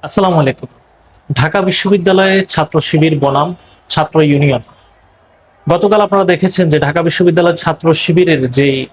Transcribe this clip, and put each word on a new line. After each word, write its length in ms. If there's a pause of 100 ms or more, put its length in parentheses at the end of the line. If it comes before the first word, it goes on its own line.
আসসালামু 380
আলাইকুম। 280 (640)
ঢাকা 300
বিশ্ববিদ্যালয়ে 840
ছাত্র 320
শিবির 380
বনাম 360 (340)
ছাত্র 320
ইউনিয়ন। 400 (1080)
গতকাল 300
আপনারা 240
দেখেছেন 440
যে 120
ঢাকা 220
বিশ্ববিদ্যালয়ের 540
ছাত্র 380
শিবিরের 560
যেই 420